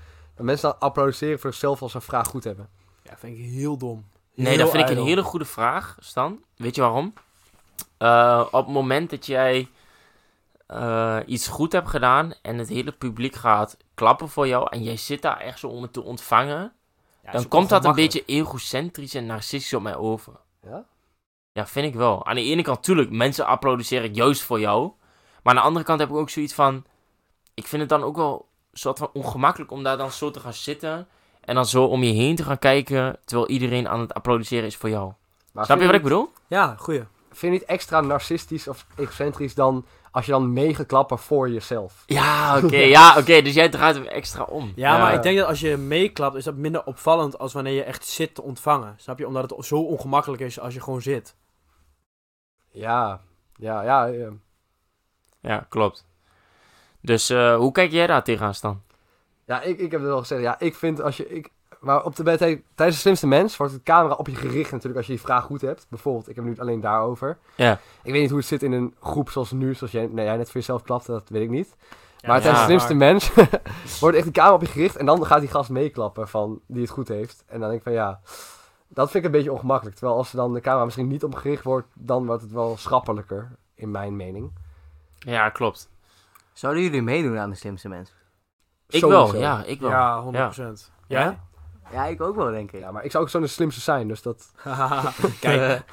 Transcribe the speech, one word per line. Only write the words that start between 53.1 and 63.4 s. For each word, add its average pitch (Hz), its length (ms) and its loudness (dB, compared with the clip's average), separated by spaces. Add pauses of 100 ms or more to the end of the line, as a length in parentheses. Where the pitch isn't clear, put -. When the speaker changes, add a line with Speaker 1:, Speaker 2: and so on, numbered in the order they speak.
Speaker 1:
ja, 110 280 -8
ja, 123 220 2
ja. 120 240 -6 (1120)
Speaker 3:
Ja, 107 280 -6
klopt. 104 360 -2 (960)
Dus, 113 280 0
eh, 120 260 4
hoe 123 160 2
kijk 180 200 2
jij 170 160 2
daar 143 160 2
tegenaan, 107 300 -2
Stan? 101 280 -8 (640)
Speaker 1:
Ja, 123 160 -6
ik, 175 180 -6
ik 170 120 -6
heb 156 100 -4
het 139 100 -4
al 135 80 0
gezegd. 123 220 -6
Ja, 120 180 -2
ik 165 160 -4
vind 156 260 -4
als 147 160 -4
je... - 120 -10
Ik, 165 200 -12 (300)
maar 139 240 0
op 165 120 -6
de, 165 80 -6
bij, 165 140 2
tij-, 165 260 0 (120)
tijdens 160 220 2
de - 60 -6
slimste 190 240 4
mens 165 300 4